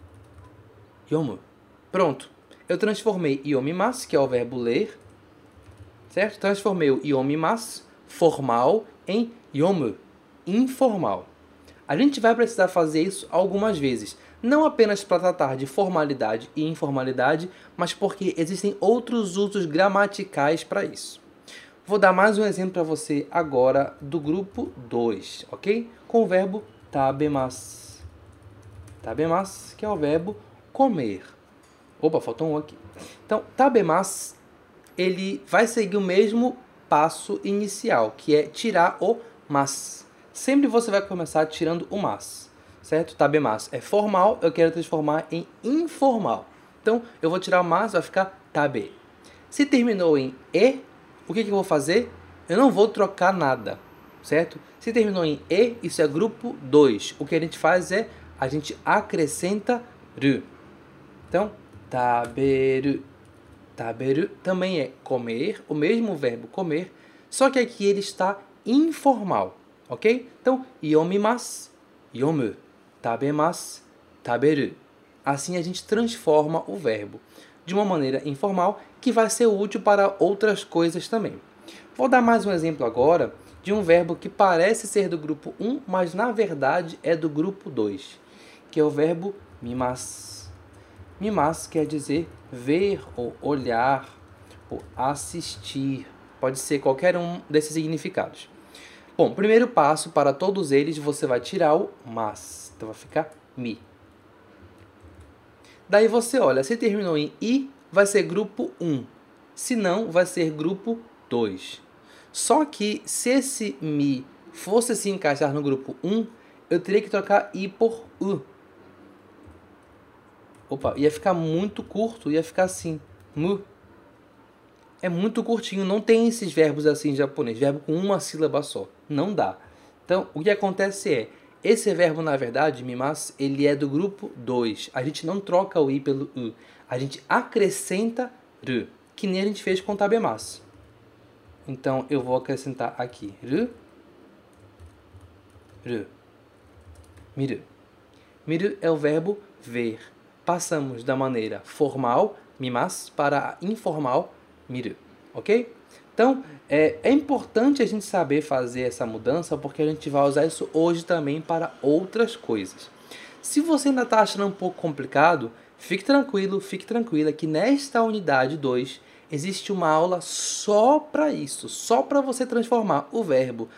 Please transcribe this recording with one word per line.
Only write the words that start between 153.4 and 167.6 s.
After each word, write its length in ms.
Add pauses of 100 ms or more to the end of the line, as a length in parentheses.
a 40
informal, 680 (360)
miru. 260 (380)
Ok? 420 (380)
Então, 300 (240)
é, 360
é 80
importante 720
a 20
gente 200
saber 360
fazer 400
essa 240
mudança, 520
porque 260
a 20
gente 240
vai 140
usar 220
isso 280
hoje 320
também 360
para 400
outras 540
coisas. 540 (500)
Se 200
você 300
ainda 160
tá 160
achando 260
um 40
pouco 300
complicado, 680 (260)
fique 260
tranquilo, 560
fique 280
tranquila 440
que 140
nesta 560